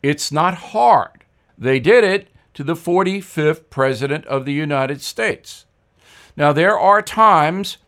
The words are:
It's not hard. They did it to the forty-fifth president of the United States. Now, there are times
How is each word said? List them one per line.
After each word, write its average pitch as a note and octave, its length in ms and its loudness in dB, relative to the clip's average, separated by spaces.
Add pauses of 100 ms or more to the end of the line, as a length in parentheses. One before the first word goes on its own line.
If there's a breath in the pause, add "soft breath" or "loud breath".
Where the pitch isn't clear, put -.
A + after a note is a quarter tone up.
It's D3 280 -4
not D#3 260 0
hard. G#3+ 680 0 (320)
They C3 240 0
did G#3+ 240 4
it G3 240 -2 (240)
to - 100 -14
the D#3+ 140 -4
forty-fifth F3 920 -2
president C3+ 560 -4
of C3+ 180 -4
the C#3+ 80 -6
United C#3+ 480 -4
States. - 640 -8 (720 soft breath)
Now, D3 160 2
there F3 260 2
are G3+ 220 4
times G3 880 0